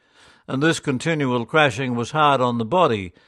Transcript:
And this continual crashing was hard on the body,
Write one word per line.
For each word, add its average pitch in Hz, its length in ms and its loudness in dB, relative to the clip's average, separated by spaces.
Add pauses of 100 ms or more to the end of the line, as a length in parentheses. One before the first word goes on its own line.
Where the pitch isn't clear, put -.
(500)
And 131 120 -2
this 160 200 2
continual 131 640 -2
crashing 131 500 0
was 117 160 -4
hard 147 300 2
on 123 160 0
the 117 80 -2
body, 113 480 0 (140)